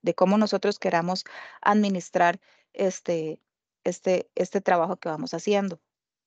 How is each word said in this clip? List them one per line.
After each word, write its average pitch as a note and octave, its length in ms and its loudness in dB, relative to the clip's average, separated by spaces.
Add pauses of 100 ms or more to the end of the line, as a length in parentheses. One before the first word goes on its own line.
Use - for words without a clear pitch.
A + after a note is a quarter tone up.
de E3+ 140 0
cómo F#3+ 220 4
nosotros G3+ 420 0
queramos F3 460 -2 (360)
administrar F#3+ 800 2 (340)
este, E3+ 640 -4 (440)
este, F3+ 520 -2
este G3 260 -2
trabajo F3 360 2
que - 120 -8
vamos D#3+ 240 -6
haciendo. G3 460 -2 (460)